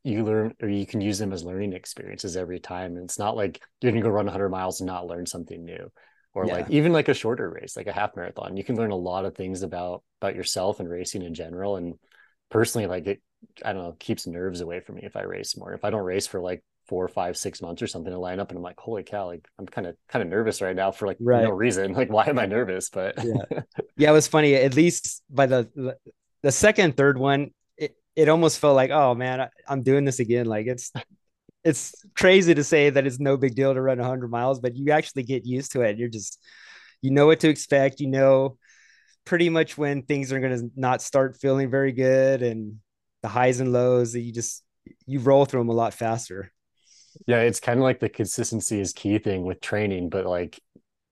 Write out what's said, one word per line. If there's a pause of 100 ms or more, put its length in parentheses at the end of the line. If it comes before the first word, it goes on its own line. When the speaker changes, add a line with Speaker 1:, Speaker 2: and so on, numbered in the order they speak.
Speaker 1:
you
learn,
or
you
can
use
them
as
learning
experiences
every
time.
And
it's
not
like (200)
you're
gonna
go
run
a
hundred
miles
and
not
learn
something
new. (420)
Or
Speaker 2:
Yeah.
Speaker 1:
like,
even,
like,
a
shorter
race,
like
a
half
marathon,
you
can
learn
a
lot
of
things
about, (180)
about
yourself
and
racing
in
general.
And (540)
personally,
like,
it, (420)
I
don't
know,
keeps
nerves
away
from
me
if
I
race
more.
If
I
don't
race
for,
like, (240)
four,
five,
six
months
or
something
to
line
up,
and
I'm
like,
"Holy
cow,
like, (140)
I'm
kinda, (140)
kinda
nervous
right
now
for,
like,
Speaker 2:
Right.
Speaker 1:
no
reason.
<laughs>
Like,
why
am
I
nervous?"
But (100)
Speaker 2:
Yeah. (540)
Yeah,
it
was
funny.
At
least
by
the,
the (500)
the
second,
third
one, (240)
it, (180)
it
almost
felt
like,
"Oh
man,
I, (180)
I'm
doing
this
again."
Like,
it's, (720)
it's (100)
crazy
to
say
that
it's
no
big
deal
to
run
a
hundred
miles,
but
you
actually
get
used
to
it.
You're
just, (640)
you
know
what
to
expect.
You
know (680)
pretty
much
when
things
are
gonna (160)
not
start
feeling
very
good
and (440)
the
highs
and
lows
that
you
just, (420)
you
roll
through
'em
a
lot
faster. (720)
Speaker 1:
Yeah,
it's
kinda
like
the
consistency
is
key
thing
with
training,
but,
like, (520)